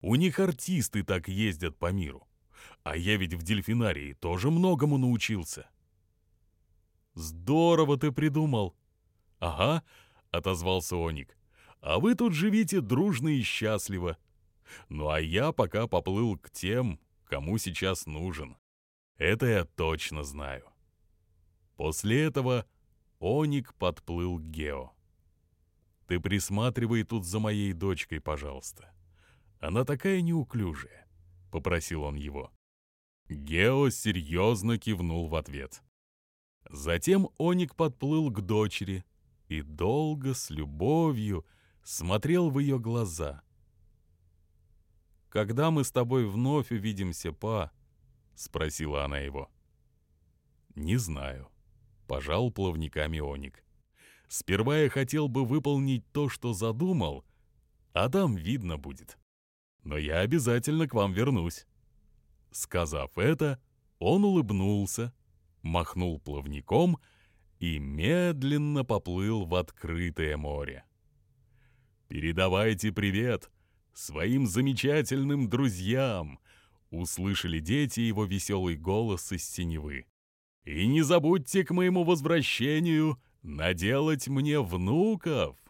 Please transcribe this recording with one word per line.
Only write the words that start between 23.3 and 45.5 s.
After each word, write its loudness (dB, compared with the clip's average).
подплыл -2
к -8
Гео. -8
Ты 2
присматривай 0
тут -4
за -2
моей 0
дочкой, -4
пожалуйста. -10
Она 0
такая -2
неуклюжая, -2
попросил -2
он -4
его. -10
Гео 4
серьезно 2
кивнул -2
в -4
ответ. -8
Затем 2
Оник 0
подплыл 0
к -4
дочери -2
и -4
долго -2
с -8
любовью -2
смотрел 0
в 0
ее 2
глаза. -4
"Когда 0